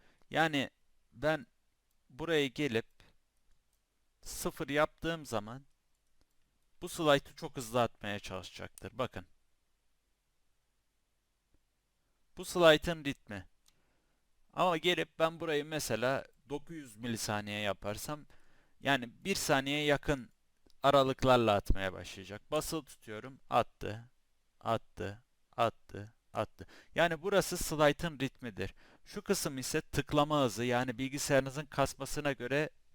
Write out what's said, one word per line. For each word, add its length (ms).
Yani 400
ben 340
buraya 380
gelip 380
sıfır 480
yaptığım 560
zaman 360
bu 80
slide'ı 460
çok 220
hızlı 240
atmaya 380
çalışacaktır. 800
Bakın. 280
Bu 80
slide'ın 600
ritmi. 400
Ama 240
gelip 420
ben 200
burayı 260
mesela 600
dokuz 260
yüz 220
milisaniye 640
yaparsam, 640
yani 280
bir 100
saniye 480
yakın 460
aralıklarla 680
atmaya 400
başlayacak. 580
Basılı 340
tutuyorum, 540
attı, 600
attı, 640
attı, 560
attı. 340
Yani 260
burası 360
slide'ın 640
ritmidir. 540
Şu 160
kısım 360
ise 240
tıklama 640
hızı, 220
yani 320
bilgisayarınızın 680
kasmasına 640
göre, 380